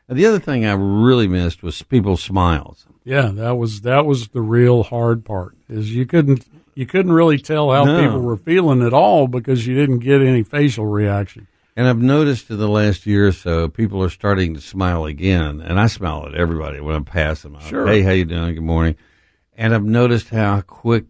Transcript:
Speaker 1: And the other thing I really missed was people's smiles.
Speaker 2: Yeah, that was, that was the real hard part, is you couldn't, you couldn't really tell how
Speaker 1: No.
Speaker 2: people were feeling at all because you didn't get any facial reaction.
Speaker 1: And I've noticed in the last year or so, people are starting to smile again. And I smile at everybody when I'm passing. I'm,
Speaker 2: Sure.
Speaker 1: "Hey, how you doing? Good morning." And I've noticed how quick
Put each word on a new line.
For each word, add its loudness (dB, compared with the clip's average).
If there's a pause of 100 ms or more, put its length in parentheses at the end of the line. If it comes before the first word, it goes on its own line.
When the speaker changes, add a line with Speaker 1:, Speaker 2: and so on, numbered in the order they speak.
(100)
Speaker 1:
And -6
the 4
other 2
thing -4
I 0
really 2
missed -2
was -10
people's 0
smiles. -2 (180)
Speaker 2:
Yeah, -2
that -4
was, -6
that 0
was -2
the -6
real 4
hard -2
part, -8 (140)
is -8
you -2
couldn't, 2 (280)
you -8
couldn't 0
really 4
tell -2
how 4
Speaker 1:
No. 4
Speaker 2:
people 2
were -2
feeling 2
at 2
all 4
because -4
you -4
didn't 2
get 2
any 2
facial -2
reaction. -4 (300)
Speaker 1:
And 0
I've 2
noticed 0
in -6
the 0
last 0
year 4
or 2
so, -4
people -4
are -2
starting -2
to -14
smile -4
again. -2
And -4
I 2
smile -6
at -14
everybody -4
when -6
I'm -4
passing. -4
I'm, -20
Speaker 2:
Sure. -6
Speaker 1:
"Hey, 2
how 2
you 2
doing? -4
Good -8
morning." 0 (640)
And 0
I've 0
noticed 0
how 0
quick -4